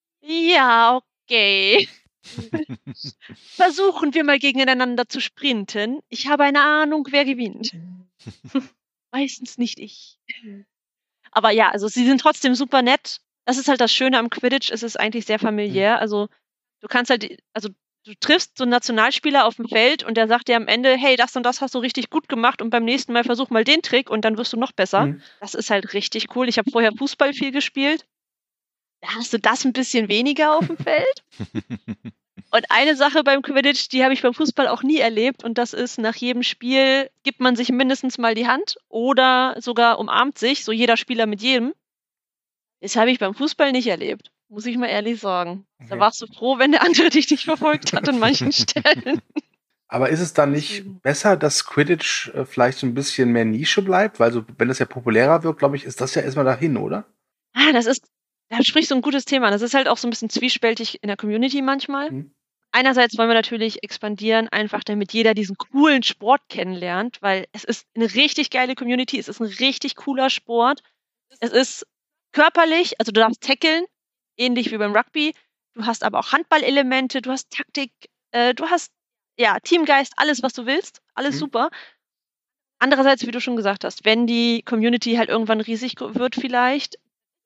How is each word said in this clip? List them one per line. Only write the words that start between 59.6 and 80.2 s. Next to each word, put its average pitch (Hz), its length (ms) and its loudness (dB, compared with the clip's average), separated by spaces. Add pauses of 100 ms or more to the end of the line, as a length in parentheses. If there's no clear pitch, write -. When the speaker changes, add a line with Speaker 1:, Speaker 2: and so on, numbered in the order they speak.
Speaker 1:
ist 240 120 -4
halt 269 140 4
auch 240 100 2
so - 100 -6
ein - 20 -2
bisschen 220 200 -8
zwiespältig 226 720 -2
in 208 60 -6
der 202 80 -4
Community 240 460 -2
manchmal. 277 480 -4
Speaker 2:
Mhm. 151 240 -12 (380)
Speaker 1:
Einerseits 247 460 2
wollen 226 100 4
wir 233 60 4
natürlich 226 480 -2
expandieren, 214 640 -2
einfach 208 360 -4
damit 208 280 -4
jeder 220 220 4
diesen 196 240 -4
coolen 277 460 2
Sport 247 440 0
kennenlernt, 185 720 -6
weil 190 320 -2
es 208 120 -16
ist - 200 -6 (120)
eine 220 180 -2
richtig 294 360 0
geile 254 260 -2
Community, 247 420 -4
es - 80 -8
ist - 140 -12
ein 226 80 -4
richtig 262 480 -4
cooler 262 340 -2
Sport. 233 540 0 (560)
Es 233 100 -4
ist - 340 0 (480)
körperlich, 330 680 2
also 226 100 -2
du 214 100 2
darfst 226 200 2
tackeln, 320 460 0 (500)
ähnlich 240 340 -2
wie 220 80 -6
beim 208 160 -2
Rugby. 302 400 0 (400)
Du 226 100 -10
hast 226 200 -4
aber 208 160 0
auch - 100 -6
Handballelemente, 269 920 0
du 254 100 -6
hast - 180 -8
Taktik, 277 400 -8 (400)
äh, 240 240 2
du 320 120 -6
hast, 339 260 -2 (440)
ja, 220 220 2
Teamgeist, 294 580 2
alles, 302 280 0